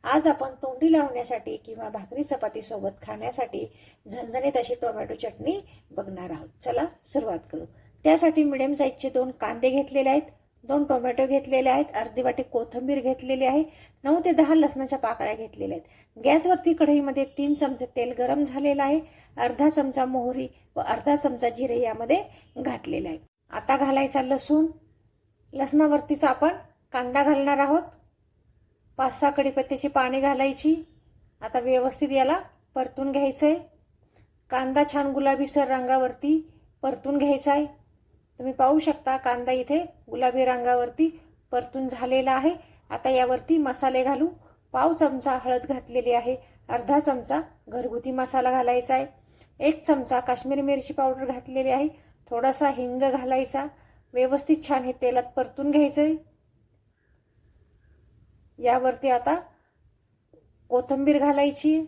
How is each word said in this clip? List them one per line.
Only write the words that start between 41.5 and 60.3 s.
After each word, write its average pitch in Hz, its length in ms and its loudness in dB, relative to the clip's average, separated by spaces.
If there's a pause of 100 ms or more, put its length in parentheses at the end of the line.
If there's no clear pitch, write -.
परतून 254 380 -4
झालेला 254 440 0
आहे. 277 220 2 (360)
आता 262 200 -2
यावरती 254 480 2
मसाले 262 460 0
घालू. 277 240 0 (440)
पाव 294 200 2
चमचा 269 500 0
हळद 247 240 -2
घातलेली 247 460 -2
आहे, 240 240 0 (320)
अर्धा 240 300 0
चमचा 285 420 -2 (280)
घरगुती 240 420 -6
मसाला 254 400 0
घालायचा 247 440 0
आहे, 262 120 0 (540)
एक 302 240 0
चमचा 262 360 2
काश्मीरी 262 400 -2
मिरची 277 320 -2
पावडर 262 320 0
घातलेली 262 460 -4
आहे, 277 180 2 (380)
थोडासा 262 440 0
हिंग 247 280 -4
घालायचा. 269 680 0 (460)
व्यवस्थित 277 440 2 (120)
छान 269 140 0
हे 247 100 -4
तेलात 247 300 0
परतून 262 480 -4
घ्यायचं 294 320 4
आहे. 311 140 2 (2500)
यावरती 254 500 0
आता 254 320 2 (1300)